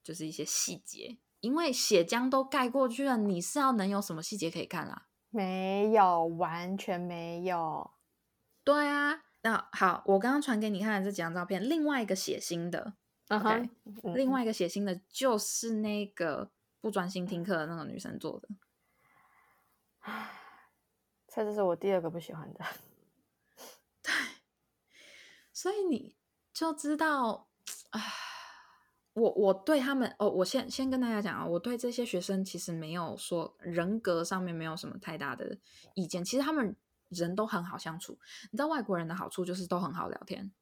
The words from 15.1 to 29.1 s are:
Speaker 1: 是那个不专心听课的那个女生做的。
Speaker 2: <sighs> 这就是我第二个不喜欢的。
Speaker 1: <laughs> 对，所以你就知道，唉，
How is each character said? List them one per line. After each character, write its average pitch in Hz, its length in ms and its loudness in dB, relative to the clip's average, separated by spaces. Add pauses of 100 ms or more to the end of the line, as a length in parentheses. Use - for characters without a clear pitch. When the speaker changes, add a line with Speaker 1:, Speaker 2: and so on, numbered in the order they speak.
Speaker 1:
是 226 380 -2
那 208 300 0
个 165 460 -4 (300)
不 214 100 -2
专 185 180 -2
心 185 160 -2
听 180 160 -2
课 185 140 0
的 156 120 0
那 170 100 -4
个 151 80 -6
女 - 120 -8
生 - 220 -8
做 - 220 -6
的。 - 80 -20 (1500)
Speaker 2:
<sighs> 220 360 -10 (960)
这 220 140 -2
就 208 80 -2
是 208 80 0
我 180 140 4
第 196 180 0
二 180 80 4
个 165 80 -2
不 170 100 -6
喜 165 140 -12
欢 160 200 -12
的。 - 120 -10 (880)
Speaker 1:
<laughs> - 460 -20
对， - 100 -2 (1400)
所 - 180 -2
以 415 120 0
你 - 340 -2 (340)
就 320 220 -2
知 302 240 -2
道， 277 500 2 (440)
唉， 220 100 -4 (1120)